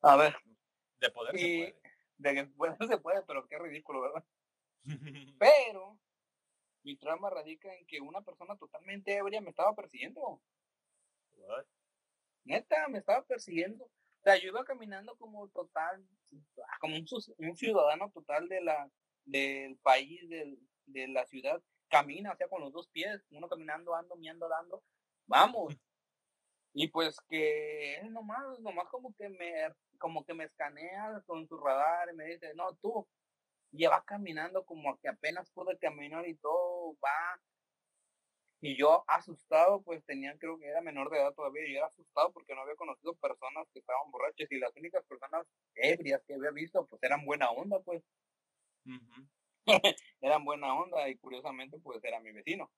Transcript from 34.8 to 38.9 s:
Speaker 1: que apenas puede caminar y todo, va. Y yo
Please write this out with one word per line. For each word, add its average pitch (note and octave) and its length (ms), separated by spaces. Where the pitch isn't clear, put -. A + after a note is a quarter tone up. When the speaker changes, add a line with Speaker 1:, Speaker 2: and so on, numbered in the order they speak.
Speaker 1:
que C#3+ 100
apenas E3 420
puede F3+ 280
caminar D3+ 480
y D#3+ 100
todo, F3 640
va. E3 380
Y C#3 160
yo D3+ 300